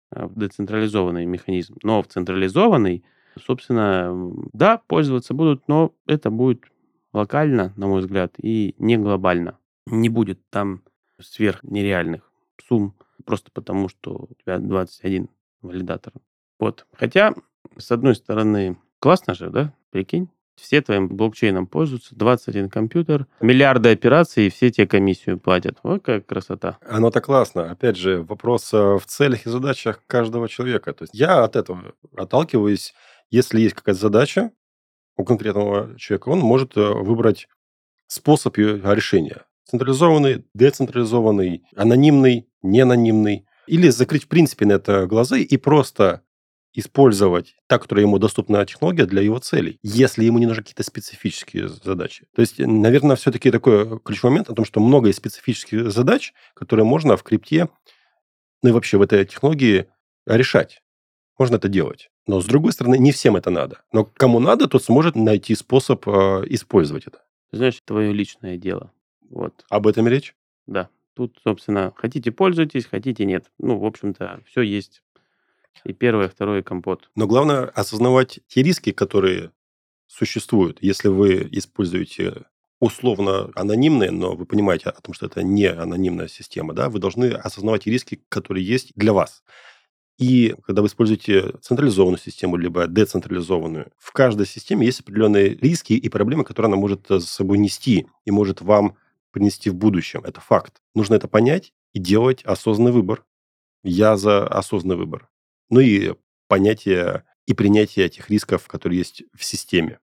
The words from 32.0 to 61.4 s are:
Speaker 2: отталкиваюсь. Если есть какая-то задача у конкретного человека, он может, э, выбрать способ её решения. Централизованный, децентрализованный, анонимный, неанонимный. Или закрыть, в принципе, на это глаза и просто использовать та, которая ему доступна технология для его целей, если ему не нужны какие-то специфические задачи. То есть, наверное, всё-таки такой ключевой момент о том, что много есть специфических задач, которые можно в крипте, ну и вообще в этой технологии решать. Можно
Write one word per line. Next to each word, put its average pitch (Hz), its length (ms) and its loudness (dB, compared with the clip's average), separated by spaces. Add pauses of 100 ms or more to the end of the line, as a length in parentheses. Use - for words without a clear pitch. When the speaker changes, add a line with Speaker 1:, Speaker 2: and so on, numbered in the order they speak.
Speaker 2:
отталкиваюсь. 104 800 -2 (360)
Если 113 300 0
есть 110 140 2
какая-то 95 260 -4
задача 113 520 0 (640)
у 95 80 -4
конкретного 104 720 -2
человека, - 300 -6
он 175 120 0
может, 131 360 0
э, 104 40 2
выбрать 107 680 0 (580)
способ - 520 0
её 104 360 0
решения. 147 500 -2 (200)
Централизованный, 135 800 2 (100)
децентрализованный, 113 1120 2 (100)
анонимный, 127 720 4 (160)
неанонимный. 110 840 2 (200)
Или 170 220 4
закрыть, 127 360 0
в - 40 -20
принципе, 151 380 2
на 104 60 6
это 98 340 2
глаза 123 320 0
и 135 180 2
просто 127 640 0 (520)
использовать 101 800 2 (120)
та, 123 120 2
которая 101 260 2
ему 101 140 2
доступна 104 460 0
технология 160 420 -2
для 98 160 0
его 110 160 -2
целей, 87 440 -6
если 113 420 0
ему 117 140 2
не 117 80 4
нужны 113 160 -4
какие-то - 200 -14
специфические - 840 -10
задачи. 87 680 -10
То - 60 0
есть, - 180 0
наверное, 123 580 2
всё-таки 127 340 0
такой 110 500 2
ключевой 113 300 -2
момент 151 200 0
о 117 40 -12
том, 110 100 -2
что - 160 -2
много 120 280 6
есть 95 100 2
специфических 110 720 -6
задач, 131 420 0 (220)
которые 110 320 0
можно 135 300 2
в - 60 -12
крипте, - 460 -2 (960)
ну 127 80 6
и - 20 6
вообще 113 240 0
в 98 60 4
этой 101 240 4
технологии 123 600 0 (400)
решать. - 560 0 (560)
Можно 120 180 2